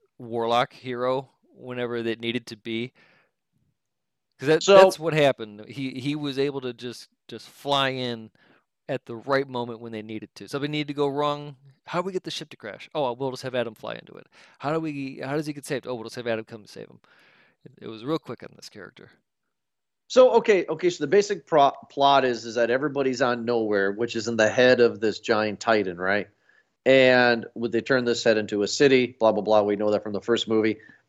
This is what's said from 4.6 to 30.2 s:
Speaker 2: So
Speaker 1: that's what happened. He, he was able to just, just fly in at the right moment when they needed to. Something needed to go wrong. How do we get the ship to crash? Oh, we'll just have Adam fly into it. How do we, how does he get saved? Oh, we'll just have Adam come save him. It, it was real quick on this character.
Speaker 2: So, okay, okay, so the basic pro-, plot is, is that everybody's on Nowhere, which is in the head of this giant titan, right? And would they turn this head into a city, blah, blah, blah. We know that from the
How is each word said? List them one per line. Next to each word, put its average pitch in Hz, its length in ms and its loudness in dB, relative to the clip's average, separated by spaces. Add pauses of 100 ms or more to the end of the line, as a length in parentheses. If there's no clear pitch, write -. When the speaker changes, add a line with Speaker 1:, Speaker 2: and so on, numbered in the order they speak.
Speaker 2:
So 196 100 6
Speaker 1:
that's 190 260 8
what 156 140 -4
happened. 113 540 0
He, 131 320 -10
he 143 160 -4
was 143 240 -6
able 139 220 -4
to 123 120 -8
just, 117 360 -14 (180)
just - 220 -16
fly 139 400 -2
in 120 420 -6 (580)
at 135 160 -6
the 120 100 -12
right 135 320 -2
moment 120 320 -8
when 117 140 -14
they 107 80 -8
needed 107 340 -12
to. 101 140 -18
Something 147 220 -6
needed 151 180 -4
to 143 40 -8
go 143 140 0
wrong. 147 480 -4 (320)
How 175 140 -4
do 175 60 -6
we 196 60 -6
get 185 100 -6
the 160 80 -10
ship - 180 -10
to - 80 -20
crash? - 380 -16
Oh, 131 180 -2
we'll 131 180 -6
just 127 120 -10
have 127 120 -8
Adam 117 200 -4
fly - 200 -12
into 50 200 -18
it. - 120 -20 (320)
How 143 140 -4
do 165 60 -2
we, 143 440 -8
how 135 120 -6
does 151 120 -4
he 151 60 -6
get 143 120 -16
saved? 135 220 -6
Oh, 127 80 -6
we'll 113 100 -10
just 113 120 -14
have 120 100 -8
Adam 113 180 -2
come 107 220 -18
save - 220 -18
him. - 100 -20 (640)
It, 123 60 -20 (120)
it 117 40 -14
was 110 180 -14
real 151 140 -4
quick - 240 -14
on - 120 -16
this - 140 -20
character. - 420 -20 (960)
Speaker 2:
So, 254 260 8
okay, 220 340 4
okay, 170 220 -2
so 160 140 -4
the 151 60 -2
basic 202 380 0
pro-, 139 240 4 (180)
plot 139 360 4
is, 117 200 -2
is 113 100 -10
that 117 140 2
everybody's 131 520 -2
on 120 240 0
Nowhere, 107 460 0
which 117 240 -4
is 113 120 -6
in 117 100 -2
the 110 120 4
head 127 300 4
of 113 200 4
this 104 200 -2
giant 107 400 -2
titan, 98 380 0
right? 95 300 -2 (580)
And 127 600 4 (100)
would 117 160 -6
they 117 100 0
turn 123 240 0
this 117 180 -2
head 110 140 4
into 104 260 -2
a 101 40 0
city, 127 520 4
blah, 110 120 4
blah, 101 120 0
blah. 107 200 4
We 104 120 0
know 104 160 0
that 104 120 0
from 104 100 -8
the 95 80 -6